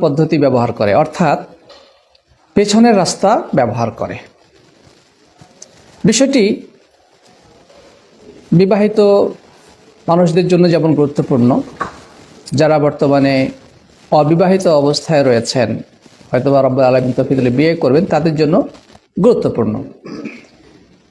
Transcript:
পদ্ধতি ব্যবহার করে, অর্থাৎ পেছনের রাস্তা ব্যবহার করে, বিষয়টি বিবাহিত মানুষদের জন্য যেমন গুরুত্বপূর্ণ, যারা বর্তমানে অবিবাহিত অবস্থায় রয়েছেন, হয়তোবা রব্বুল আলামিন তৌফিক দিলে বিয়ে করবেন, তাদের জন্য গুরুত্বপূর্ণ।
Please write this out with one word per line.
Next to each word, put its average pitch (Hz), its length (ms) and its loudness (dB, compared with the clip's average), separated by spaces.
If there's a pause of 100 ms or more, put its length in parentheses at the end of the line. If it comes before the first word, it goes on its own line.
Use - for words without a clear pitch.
পদ্ধতি 156 400 0
ব্যবহার 123 360 0
করে, 104 120 0 (120)
অর্থাৎ 156 360 -2 (1160)
পেছনের 208 460 2
রাস্তা 190 300 -2 (260)
ব্যবহার 117 320 -2 (100)
করে, 90 160 -10 (1900)
বিষয়টি 262 340 2 (2250)
বিবাহিত 202 400 0 (1120)
মানুষদের 175 420 2
জন্য 175 220 4
যেমন 160 260 0
গুরুত্বপূর্ণ, 143 500 0 (1120)
যারা 151 260 2
বর্তমানে 139 500 0 (760)
অবিবাহিত 170 540 2 (160)
অবস্থায় 143 440 0
রয়েছেন, 117 440 0 (600)
হয়তোবা 135 320 0
রব্বুল 131 280 2
আলামিন 127 280 0
তৌফিক 135 220 -2
দিলে 123 180 0
বিয়ে 160 160 2 (100)
করবেন, 139 200 2 (100)
তাদের 160 280 0
জন্য 156 140 0 (680)
গুরুত্বপূর্ণ। 120 520 0 (1400)